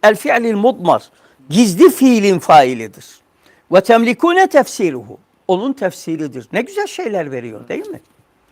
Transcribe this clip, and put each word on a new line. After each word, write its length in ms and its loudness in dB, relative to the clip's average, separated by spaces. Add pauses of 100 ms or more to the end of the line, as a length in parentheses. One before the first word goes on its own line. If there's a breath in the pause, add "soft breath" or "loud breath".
el 120 4
fi'lil 400 -2
mudmar. 480 0 (460)
Gizli 400 4
fiilin 500 2
failidir. 640 2 (680)
Ve 100 4
temlikune 640 2
tefsiruhu. 720 -2 (300)
Onun 260 -2
tefsiridir. 800 -10
Ne 80 -4
güzel 260 -8
şeyler 440 -8
veriyor 360 -12
değil 200 -10
mi? 140 -16 (500)